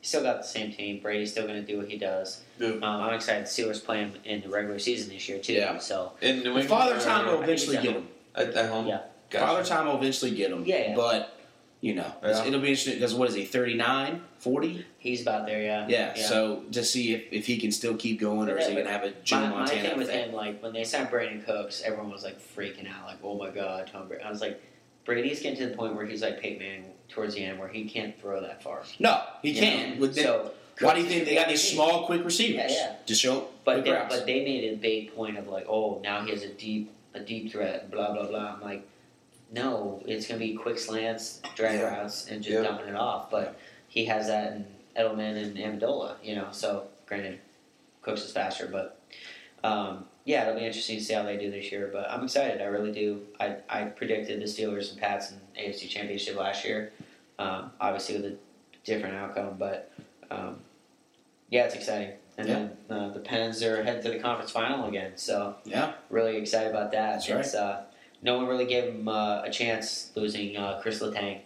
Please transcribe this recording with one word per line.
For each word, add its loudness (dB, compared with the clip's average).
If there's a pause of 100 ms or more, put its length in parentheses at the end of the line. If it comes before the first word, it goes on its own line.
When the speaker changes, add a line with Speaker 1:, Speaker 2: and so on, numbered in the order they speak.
Speaker 1:
he's -6
still 2
got 2
the -8
same -4
team. -6
Brady's -2
still -2
gonna -6
do -4
what -4
he -8
does. -2 (180)
Speaker 2:
Yeah. 0
Speaker 1:
Um, -2
I'm 0
excited 0
to -6
see 0
Steelers -2
play 0
him -4 (100)
in -4
the -10
regular -2
season -2
this -8
year, -4
too. -2
Speaker 3:
Yeah. 4
Speaker 1:
So -4 (100)
Speaker 2:
In 4
New 0
Speaker 3:
The 6
Father 6
Speaker 2:
England 2
Speaker 3:
Time 4
Speaker 2:
or 6
Speaker 3:
will 2
eventually 4
Speaker 1:
I 2
think 4
Speaker 3:
get -2 (340)
Speaker 1:
so. 4
Speaker 3:
him. 2
Speaker 2:
At, -4 (100)
at 0
home? 0
Speaker 1:
Yeah. 0 (280)
Speaker 2:
Gotcha. 2
Speaker 3:
Father 4
Time 2
will 2
eventually 2
get 2
him. -4
Speaker 1:
Yeah, 4
yeah. 0
Speaker 3:
But, 2 (460)
you 0
know, -4 (100)
it's, 4
Speaker 2:
Yeah. 2
Speaker 3:
it'll 2
be 2
interesting 2
'cause 2
what 4
is 0
he, -2
thirty-nine, 2 (160)
forty? 0 (140)
Speaker 1:
He's -2
about 0
there, 0
yeah. 0
Speaker 3:
Yeah, 2
Speaker 1:
Yeah. -2
Speaker 3:
so 4
to 0
see 2
if, -4
if -2
he 2
can 2
still 0
keep 0
going 2
or 2
Speaker 1:
But 2
Speaker 3:
is 4
he 0
Speaker 1:
that, 2
Speaker 3:
gonna -2
have -2
a 0
Speaker 1:
but -10
Speaker 3:
Joe 4
Speaker 1:
my, 2
Speaker 3:
Montana 0
Speaker 1:
my 0
thing 0
with 0
Speaker 3:
effect. -2
Speaker 1:
him, -6
like, -6
when -6
they -2
signed 0
Brandon 0
Cooks, -4
everyone -2
was, -10
like, -8
freaking -10
out, -12
like, -12
"Oh -4
my -6
God, -4
Tom -12
Brady." -8
I -8
was -6
like, -4 (440)
"Brady's 0
getting -2
to 0
the -4
point -2
where -4
he's -6
like -2
Peyton -6
Manning -10 (240)
towards -4
the -4
end, -6
where -8
he -6
can't -6
throw -4
that -10
far." -6 (160)
Speaker 3:
No, 6 (200)
he 0
Speaker 1:
You 2
Speaker 3:
can't. 4
Speaker 1:
know? 0
Speaker 3:
With 4
the, 4
Speaker 1:
So, 4 (300)
Speaker 3:
why 8
do 2
you 4
Speaker 1:
Cooks 2
Speaker 3:
think 4
Speaker 1:
is 0
Speaker 3:
they 4
got 6
Speaker 1:
the 2
Speaker 3:
these 4
Speaker 1:
key. 2
Speaker 3:
small, 6
quick 2
receivers? 2
Speaker 1:
Yeah, 4 (140)
yeah. -10 (140)
Speaker 3:
To 0
show 4 (160)
Speaker 1:
But 8
Speaker 3:
quick 2
Speaker 1:
they, 6
Speaker 3:
routes. 2
Speaker 1:
but -2
they 2
made 0
a -4
big 0
point -4
of, -8
like, -4
"Oh, 2
now -2
he -4
has -2
a -8
deep, -4 (240)
a -8
deep -8
threat, -4
blah, 0
blah, -2
blah." -4
I'm -12
like, -8 (680)
"No, -2
it's -4
gonna -4
be -2
quick -2
slants, -4 (160)
drag 4
Speaker 2:
Yeah. 0
Speaker 1:
routes, -8
and -6
just 0
Speaker 2:
Yeah. 6
Speaker 1:
dumping 0
it -6
off." 0
But 2
Speaker 2:
Yeah. -6 (360)
Speaker 1:
he 2
has 2
that 2
in -8 (300)
Edelman 2
and -6
Amendola, -2
you -6
know. -4
So, -2 (220)
granted, -6 (640)
Cooks -4
is -10
faster, -2
but, -6 (640)
um, 0 (180)
yeah, 4
it'll 2
be -2
interesting -4
to -6
see 0
how 2
they -2
do -4
this -8
year. -4
But -4
I'm -4
excited. 2
I -2
really 0
do. 0 (180)
I, -2 (120)
I -2
predicted -2
the -6
Steelers -2
and -10
Pats 0
in -16 (160)
A -6
F -6
C -10
Championship -4
last -2
year, -2 (460)
um, -4
obviously 0
with -2
a -6 (480)
different -2
outcome, -4
but, -4 (400)
um, -8 (880)
yeah, 6
it's 0
exciting. -4 (260)
And -2
Speaker 3:
Yeah. 4 (340)
Speaker 1:
then, -4
uh, -4
the -8
Pens -2
are 4
headed 0
to 0
the -2
conference -2
final 0
again, -4
so -2
Speaker 3:
Yeah. 0 (180)
Speaker 1:
really 4
excited 2
about 0
that. 2
Speaker 3:
That's -4
right. 2
Speaker 1:
It's, -2
uh, 0 (400)
no 4
one 2
really 2
gave 4
'em, -4
uh, 2
a -4
chance -2
losing, -2
uh, -2
Chris -2
Letang -2
on -14